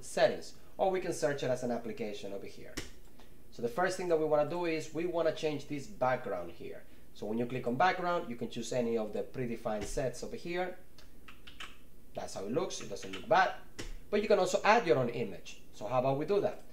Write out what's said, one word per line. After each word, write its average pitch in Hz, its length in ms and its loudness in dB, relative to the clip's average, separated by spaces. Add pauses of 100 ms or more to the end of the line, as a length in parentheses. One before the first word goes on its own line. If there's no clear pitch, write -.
Settings, - 520 2 (240)
or 190 120 4
we 185 120 2
can 180 120 -2
search 147 300 0
it 131 60 2
as 127 140 0
an 120 80 0
application 104 600 -4
over 98 140 -8
here. - 260 -10 (760)
So - 100 -10
the 117 60 2
first 180 300 2
thing 180 100 -2
that 165 100 6
we 156 80 4
wanna 151 240 6
do 175 160 -2
is 160 280 0
we 165 120 0
wanna 165 280 2
change 151 340 -2
this 143 200 -4
background 98 640 0
here. - 320 -8 (320)
So - 100 -6
when 110 120 0
you 120 80 2
click 123 220 -4
on 120 80 2
background, 175 540 2
you 240 60 -6
can 233 140 -4
choose - 220 -6
any 117 260 2
of 107 160 -2
the 104 100 -2
predefined 113 600 -2
sets 131 400 -2
over - 120 -6
here. 180 420 -4 (1400)
That's - 200 -6
how 98 100 -4
it 107 60 -4
looks, 170 280 0
it - 100 -6
doesn't 98 220 -6
look 95 160 -6
bad. 240 240 6 (580)
But 208 120 4
you 214 60 2
can 202 120 8
also 185 240 4
add 214 240 8
your 147 100 8
own 123 120 4
image. 101 520 -6 (120)
So - 120 -6
how 123 140 2
about 135 180 4
we 151 80 -2
do 202 140 4
that? - 220 0 (120)